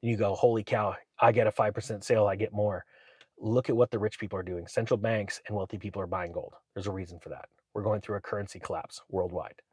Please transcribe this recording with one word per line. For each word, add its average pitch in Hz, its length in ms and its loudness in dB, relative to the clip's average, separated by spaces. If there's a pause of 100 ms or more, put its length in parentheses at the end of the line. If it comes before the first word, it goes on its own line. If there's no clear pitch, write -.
and 117 100 0
you 110 60 2
go, 101 160 2
"Holy 113 300 4
cow, 104 320 0 (240)
I 117 120 8
get 110 160 6
a 107 40 4
five 107 220 2
percent 107 300 -6
sale, 107 240 6
I 98 80 2
get 107 180 -2
more." 104 320 0 (520)
Look 120 320 0
at 127 60 4
what 120 160 4
the 110 80 -2
rich 107 200 -2
people 101 180 -6
are 92 60 -4
doing. 87 240 -6
Central 117 300 0
banks 107 500 -2
and 107 80 -4
wealthy 101 220 -4
people 98 240 -6
are 92 60 -4
buying 90 240 -4
gold. - 240 -8 (180)
There's 95 140 -6
a 101 40 -4
reason 87 280 -8
for - 100 -16
that. 67 200 -12 (240)
We're 104 100 -4
going 104 180 0
through 104 160 -4
a 98 40 -6
currency 101 380 -6
collapse - 500 -8
worldwide. 87 520 -4 (120)